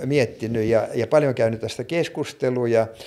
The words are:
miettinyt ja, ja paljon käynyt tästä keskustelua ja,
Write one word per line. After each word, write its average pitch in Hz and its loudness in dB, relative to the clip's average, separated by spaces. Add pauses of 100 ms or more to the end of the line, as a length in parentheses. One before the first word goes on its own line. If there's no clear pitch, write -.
miettinyt 117 0
ja, 110 2
ja 113 0
paljon 147 4
käynyt 113 0
tästä 110 -6
keskustelua 139 -2
ja, 113 4 (200)